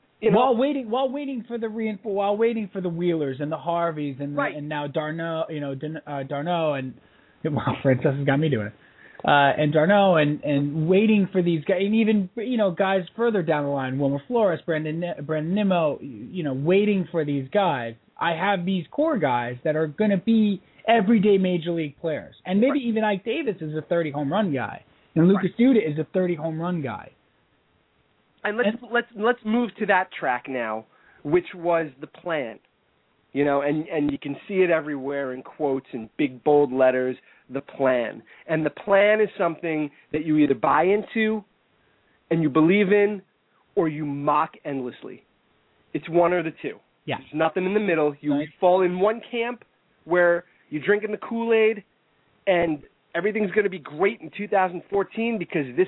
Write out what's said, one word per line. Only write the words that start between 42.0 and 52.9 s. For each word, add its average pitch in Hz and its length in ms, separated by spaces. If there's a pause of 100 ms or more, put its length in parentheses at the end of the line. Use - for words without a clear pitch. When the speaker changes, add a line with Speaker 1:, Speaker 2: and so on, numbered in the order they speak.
Speaker 1:
and 165 120
you 156 80
believe 180 420
in, 208 300 (540)
or 175 140
you 151 160
mock 147 460 (120)
endlessly. 123 600 (680)
It's 151 140
one 170 240
or 175 120
the 156 180
two. 131 160 (280)
Speaker 2:
Yeah. 135 120
Speaker 1:
There's - 160
nothing 160 320
in 190 80
the 214 60
middle. 160 420
You 147 120
Speaker 2:
Right. 151 160 (100)
Speaker 1:
fall 185 240
in 180 160
one 220 220 (100)
camp 233 320 (420)
where 175 400 (240)
you're 147 140
drinking 208 280
the 208 60
Kool-Aid, 226 640 (640)
and 170 360 (320)